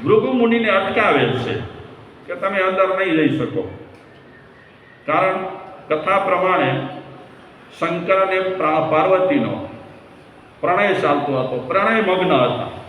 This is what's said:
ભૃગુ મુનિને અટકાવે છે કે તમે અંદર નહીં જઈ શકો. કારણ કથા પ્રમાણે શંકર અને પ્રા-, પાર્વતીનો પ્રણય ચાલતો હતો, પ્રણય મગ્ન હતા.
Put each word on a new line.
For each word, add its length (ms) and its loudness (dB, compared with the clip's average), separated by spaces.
ભૃગુ 280 4
મુનિને 380 2
અટકાવે 580 2
છે 240 -2
કે 80 -8
તમે 260 -2
અંદર 380 2
નહીં 120 0
જઈ 280 2
શકો. 320 -4
કારણ 380 0
કથા 300 0
પ્રમાણે 640 0
શંકર 360 0
અને 260 2
પ્રા-, 500 0
પાર્વતીનો 800 2
પ્રણય 340 2
ચાલતો 460 0
હતો, 280 -4
પ્રણય 320 2
મગ્ન 340 2
હતા. 320 2